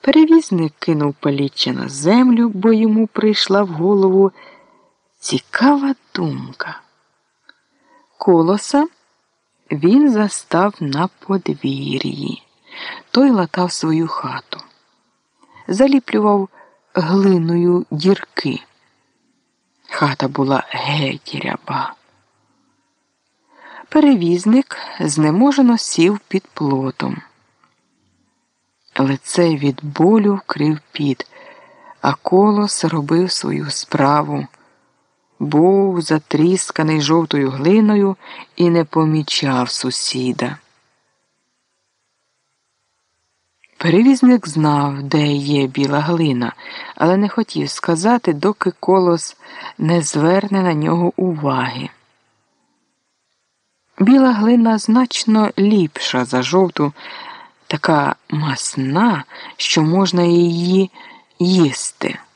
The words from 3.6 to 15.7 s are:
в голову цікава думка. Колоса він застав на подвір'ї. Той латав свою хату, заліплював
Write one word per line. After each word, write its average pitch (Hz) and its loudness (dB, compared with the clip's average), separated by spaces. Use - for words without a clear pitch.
в 196 -2
голову 190 2
цікава 277 0
думка. 135 -8
Колоса 196 2
він 226 4
застав 202 -2
на 151 -4
подвір'ї. 139 -6
Той 269 4
латав 180 0
свою 160 -2
хату, - -12
заліплював 208 2